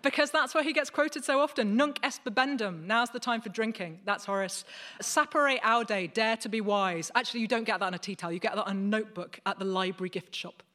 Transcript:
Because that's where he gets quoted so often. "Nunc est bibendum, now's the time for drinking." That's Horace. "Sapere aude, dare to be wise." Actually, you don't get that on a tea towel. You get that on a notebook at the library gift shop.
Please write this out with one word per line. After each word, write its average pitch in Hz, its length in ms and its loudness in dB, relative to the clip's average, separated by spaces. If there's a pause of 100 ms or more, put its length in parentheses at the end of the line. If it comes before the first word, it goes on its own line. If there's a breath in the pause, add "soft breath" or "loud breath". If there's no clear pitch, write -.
Because 320 280 2
that's 294 240 2
where 311 80 4
he 302 100 0
gets 285 160 0
quoted 302 360 0
so 277 160 2
often. 226 360 2
"Nunc 285 280 2
est 269 200 -2
bibendum, 220 640 0
now's 233 240 2
the 247 80 -8
time 233 220 0
for 226 80 -10
drinking." 190 560 -4
That's 202 200 -2
Horace. 196 400 -2 (380 loud breath)
"Sapere 294 640 4
aude, 214 500 2
dare 220 220 2
to 226 120 -8
be 220 120 0
wise." 196 560 0
Actually, 240 240 0
you 220 80 0
don't 226 160 2
get 208 160 0
that 196 60 0
on 180 80 -2
a 175 40 -6
tea 196 160 -6
towel. 170 160 -6
You 170 80 -2
get 185 160 0
that 190 120 -2
on 196 100 -2
a 196 40 -2
notebook 208 680 -2
at 190 120 -2
the 190 60 -6
library 185 460 -2
gift - 240 -8
shop. - 280 -12 (120)